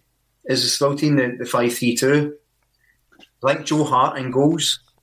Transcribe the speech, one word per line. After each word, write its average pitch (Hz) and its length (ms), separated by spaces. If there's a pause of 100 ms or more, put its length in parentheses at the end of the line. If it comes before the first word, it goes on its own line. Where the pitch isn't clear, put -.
(480)
as 131 160
the - 60
Seville 143 280
team, 147 200
the, 123 220
the 120 60
five 120 280
three 120 220
two. 147 400 (1080)
I 135 100
think 151 140
Joe 151 160
Hart 135 340
in 127 140
goals, 147 480 (240)